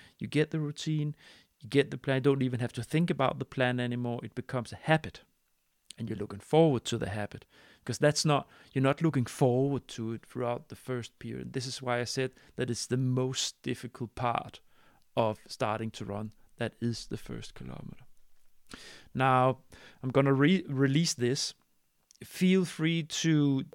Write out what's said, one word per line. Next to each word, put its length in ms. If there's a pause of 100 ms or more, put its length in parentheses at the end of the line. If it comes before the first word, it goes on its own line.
(180)
you 80
get 240
the 100
routine, 540 (460)
you 100
get 200
the 60
plan, 240
don't 220
even 180
have 140
to 80
think 260
about 300
the 80
plan 340
anymore. 420
It 120
becomes 380
a 100
habit, 400 (720)
and 140
you're 80
looking 220
forward 460
to 120
the 100
habit, 380 (400)
'cause 100
that's 300
not, 200 (280)
you're 80
not 180
looking 240
forward 640
to 240
it 140
throughout 420
the 80
first 420
period. 360
This 120
is 140
why 200
I 40
said 280 (240)
that 120
it's 180
the 120
most 640
difficult 520
part 460 (560)
of 300
starting 460
to 120
run. 280 (260)
That 240
is 240
the 100
first 380
kilometer. 500 (1120)
Now, 460 (420)
I'm 80
gonna 240
re-, 340
release 460
this. 400 (680)
Feel 420
free 380
to 600 (100)